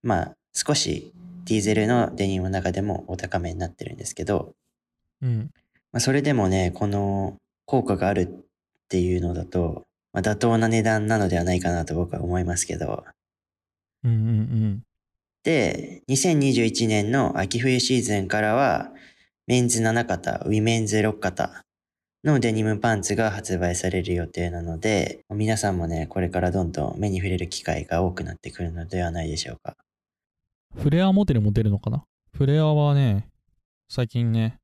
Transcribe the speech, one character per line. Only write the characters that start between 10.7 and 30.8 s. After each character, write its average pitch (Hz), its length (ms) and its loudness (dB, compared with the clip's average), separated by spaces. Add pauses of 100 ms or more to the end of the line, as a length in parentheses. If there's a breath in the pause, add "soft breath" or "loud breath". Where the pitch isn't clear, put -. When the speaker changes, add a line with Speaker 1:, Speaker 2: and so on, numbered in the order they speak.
Speaker 1:
段 110 240 2
な 107 140 0
の 98 80 2
で 87 100 0
は 85 60 0
な 90 100 0
い 90 60 2
か 87 120 -2
な 85 140 -2
と 78 80 -8
僕 87 220 -4
は 85 80 -6
思 87 160 -2
い 90 40 0
ま 87 140 -2
す - 80 -4
け - 120 -6
ど。 - 280 -6 (1000)
Speaker 2:
う 123 40 0
ん 117 40 2
う 113 40 2
ん - 20 2
う 110 140 0
ん。 110 520 0 (600)
Speaker 1:
で、 - 640 0
二 135 100 0
千 165 220 4
二 139 140 4
十 117 100 4
一 113 240 0
年 107 240 2
の 127 260 0
秋 95 220 -2
冬 127 200 2
シ 127 180 2
ー 117 60 2
ズ 104 180 0
ン 95 60 -4
か 107 120 0
ら 107 160 2
は、 123 360 0 (540 loud breath)
メ 123 140 2
ン 120 80 4
ズ 113 140 0
七 113 240 2
型、 - 400 -4
ウ 98 60 0
ィ 107 100 4
メ 113 180 2
ン 110 60 0
ズ 104 160 2
六 107 180 0
型 - 460 -4 (580)
の 147 160 4
デ 113 140 2
ニ 110 100 2
ム 107 140 2
パ 113 180 2
ン 98 60 0
ツ 98 140 -2
が 110 140 2
発 95 280 -4
売 90 180 0
さ 92 140 -2
れ 90 140 0
る 90 100 -2
予 87 120 -2
定 87 260 -4
な 85 100 -6
の 85 180 -6
で、 104 500 -2
皆 107 280 0
さ 101 140 0
ん 90 60 0
も 85 100 -2
ね、 82 200 -4
こ 92 140 -4
れ 90 80 0
か 92 100 -2
ら 90 120 2
ど 92 120 0
ん 82 80 -2
ど 73 220 -4
ん - 40 -10
目 104 120 0
に 95 80 -2
触 95 120 -2
れ 90 80 -2
る 87 120 -4
機 - 120 -10
会 80 220 -4
が 85 200 -2
多 87 100 0
く 82 100 -8
な 80 100 -8
っ - 40 -12
て - 140 -14
く - 120 -8
る 85 80 -6
の 85 140 -10
で 90 160 -4
は 85 100 -2
な 82 120 -4
い 80 40 -4
で 76 80 -4
し 78 140 -8
ょ 64 60 -14
う - 60 -20
か。 - 140 -14 (1000)
Speaker 2:
フ - 140 -2